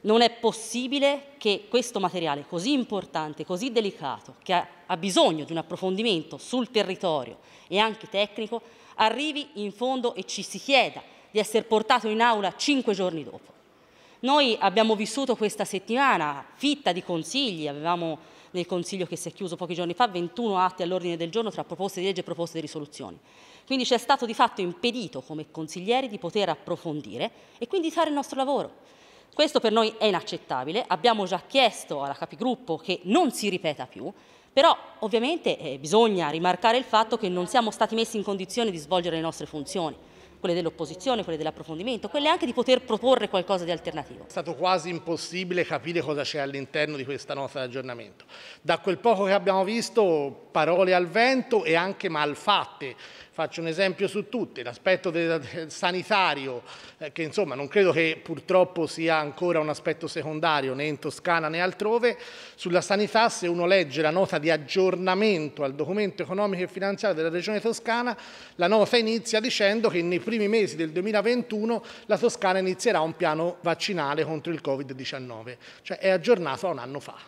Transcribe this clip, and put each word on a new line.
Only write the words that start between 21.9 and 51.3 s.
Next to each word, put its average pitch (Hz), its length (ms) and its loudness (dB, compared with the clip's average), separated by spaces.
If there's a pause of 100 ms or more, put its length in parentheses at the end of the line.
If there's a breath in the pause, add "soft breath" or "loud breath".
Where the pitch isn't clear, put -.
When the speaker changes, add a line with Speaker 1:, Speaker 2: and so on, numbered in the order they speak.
Speaker 1:
di 185 60 -2
legge 185 140 -2
e - 40 -8
proposte 170 340 -6
di 156 80 -8
risoluzioni. 143 520 -12 (460 loud breath)
Quindi 254 200 -2
ci 240 100 2
è 226 40 2
stato 262 280 2
di 220 80 -6
fatto 233 260 2
impedito 175 600 -4
come 156 300 -12
consiglieri 196 580 -4
di 208 100 -10
poter 180 300 -2
approfondire 151 800 -6 (280 loud breath)
e 240 80 -6
quindi 330 240 -2
fare 320 180 2
il 302 60 -2
nostro 277 220 -4
lavoro. 262 520 -2 (440 loud breath)
Questo 285 280 4
per 220 100 2
noi 220 260 4
è 220 100 0
inaccettabile, 170 840 -2
abbiamo 208 360 2
già 180 220 -2
chiesto 202 560 0
alla 139 120 -4
capigruppo 170 640 -4
che 180 280 -4
non 254 260 4
si - 180 -4
ripeta 156 380 -4
più, 135 260 -12 (400 soft breath)
però 294 240 6 (220)
ovviamente, 220 580 0
eh, 139 220 -8
bisogna 180 500 4
rimarcare 180 480 2
il 262 80 0
fatto 220 320 2
che 208 120 -4
non 180 180 -2
siamo 226 240 2
stati 220 240 0
messi 226 220 -2
in 196 80 -2
condizione 196 480 -2
di 165 60 -8
svolgere 170 360 0
le 160 80 -2
nostre 160 240 -6
funzioni, 151 500 -6 (440 loud breath)
quelle 175 140 0
dell'opposizione, 170 680 -2
quelle 160 160 -6
dell'approfondimento, 165 720 -6
quelle 294 200 0
anche 339 180 2
di 247 60 -4
poter 247 300 4
proporre 226 460 2
qualcosa 185 360 0
di 170 60 -4
alternativo. 151 560 -8
Speaker 2:
È - 40 -20
stato 156 260 -6
quasi 180 320 2
impossibile 175 760 -2
capire 160 360 -2
cosa 143 220 -4
c'è 147 180 -4
all'interno 139 560 -4
di 135 80 -8
questa 135 280 -8
nota 139 280 -6
di 131 60 -4
aggiornamento. 120 580 -10 (360 loud breath)
Da 165 180 2
quel 185 200 -2
poco 202 260 4
che 190 80 4
abbiamo 190 300 4
visto, 180 880 2
parole 180 420 4
al 180 140 4
vento 233 560 2